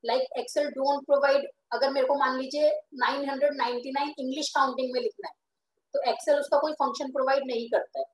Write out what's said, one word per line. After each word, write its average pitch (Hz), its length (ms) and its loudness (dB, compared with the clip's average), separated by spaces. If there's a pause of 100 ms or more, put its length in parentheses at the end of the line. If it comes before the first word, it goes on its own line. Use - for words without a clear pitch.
like 254 380 0
Excel 294 360 -2
don't 277 320 0
provide, 277 360 4 (260)
अगर 254 180 2
मेरे 269 160 2
को 285 80 2
मान 262 240 2
लीजिए 285 320 2 (240)
नाइन 269 360 -2
हंड्रेड 277 240 0
नाइंटी 247 380 -4
नाइन 294 260 -2
English 269 320 -4
counting 262 440 0
में 254 60 0
लिखना - 280 -6
है, - 60 -14 (580)
तो - 200 0
Excel 294 280 2
उसका 285 180 2
कोई 302 140 0
function 269 400 -4
provide 269 340 2
नहीं 233 220 -4
करता - 300 -2
है। - 160 -4